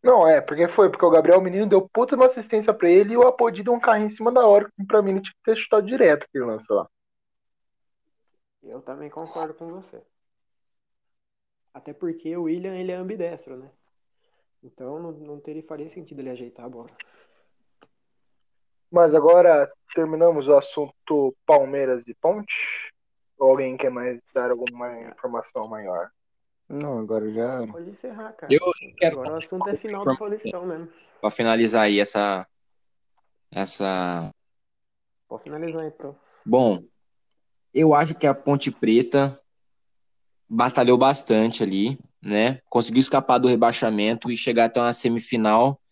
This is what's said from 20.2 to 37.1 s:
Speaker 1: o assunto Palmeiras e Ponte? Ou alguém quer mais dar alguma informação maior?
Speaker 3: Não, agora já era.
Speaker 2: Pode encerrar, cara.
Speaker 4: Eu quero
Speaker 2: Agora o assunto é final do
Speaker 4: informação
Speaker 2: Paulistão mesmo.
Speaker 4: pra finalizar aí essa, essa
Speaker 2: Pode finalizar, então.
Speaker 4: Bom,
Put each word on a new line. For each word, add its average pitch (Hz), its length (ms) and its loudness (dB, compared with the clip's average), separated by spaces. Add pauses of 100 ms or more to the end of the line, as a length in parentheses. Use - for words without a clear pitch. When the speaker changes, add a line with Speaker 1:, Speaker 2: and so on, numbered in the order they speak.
Speaker 1:
o 143 80 8
assunto 139 880 -2
Palmeiras 135 640 2
e 113 60 -16
Ponte? 208 400 -4 (840)
Ou 135 120 4
alguém 131 260 0
quer 131 140 -2
mais 123 300 -8 (140)
dar 123 160 -2
alguma 123 500 -8 (100)
informação 117 580 -10
maior? 92 420 -10 (580)
Speaker 3:
Não, 143 300 -10
agora 107 340 -6
já 120 300 -6
era. 113 100 -10
Speaker 2:
Pode 170 180 -16
encerrar, 220 420 -18
cara. - 200 -6
Speaker 4:
Eu 151 80 2 (380)
quero 160 220 -2
Speaker 2:
Agora 143 140 -10
o 165 40 -8
assunto 185 300 -8
é 214 80 -6
final 202 280 -12
do - 80 -2
Speaker 4:
informação - 60 -2
Speaker 2:
Paulistão 208 480 -10
mesmo. 170 220 -12 (320)
Speaker 4:
pra 107 100 -2
finalizar 113 540 0
aí 104 160 0
essa, 101 460 -4 (1040)
essa 92 800 -6 (960)
Speaker 2:
Pode 117 160 -16
finalizar, 160 420 -10
então. 143 300 -16 (280)
Speaker 4:
Bom, 110 380 0 (880)